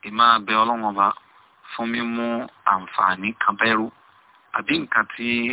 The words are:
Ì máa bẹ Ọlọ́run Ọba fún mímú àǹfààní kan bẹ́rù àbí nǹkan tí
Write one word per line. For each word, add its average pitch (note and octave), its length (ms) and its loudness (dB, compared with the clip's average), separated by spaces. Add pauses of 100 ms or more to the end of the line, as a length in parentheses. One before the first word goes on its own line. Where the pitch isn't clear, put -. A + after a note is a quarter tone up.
Ì G#2 80 -12
máa A#2 280 4
bẹ G#2 140 -4
Ọlọ́run A2+ 320 2
Ọba G2+ 280 2 (520)
fún - 240 -6
mímú A#2 580 -2 (140)
àǹfààní F#2+ 760 0
kan - 180 0
bẹ́rù A2 320 0 (640)
àbí A#2+ 220 -2
nǹkan B2 320 0
tí A#2 220 -6 (240)